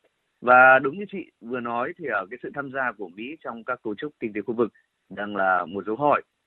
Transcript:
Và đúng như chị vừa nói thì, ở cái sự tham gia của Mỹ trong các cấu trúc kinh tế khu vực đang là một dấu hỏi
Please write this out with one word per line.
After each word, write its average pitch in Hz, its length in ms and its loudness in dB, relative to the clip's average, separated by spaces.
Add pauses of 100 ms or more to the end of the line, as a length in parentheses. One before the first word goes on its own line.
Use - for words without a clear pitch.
(420)
Và 127 380 8
đúng 143 200 -4
như 202 120 -8
chị 190 200 -10 (100)
vừa 120 180 -8
nói 120 380 -6
thì, 170 80 -12
ở 104 240 -4
cái - 140 -14
sự 127 120 -10
tham 139 160 -10
gia 131 260 -4
của 101 100 -10
Mỹ 95 160 -14 (200)
trong 117 200 -12
các 123 200 -6
cấu 104 120 -6
trúc 113 240 -10
kinh 110 140 -8
tế 104 80 -6
khu 113 120 -6
vực 110 200 0 (360)
đang 101 260 -8
là 92 300 2
một 90 200 -8
dấu 107 100 -4
hỏi 139 260 2 (260)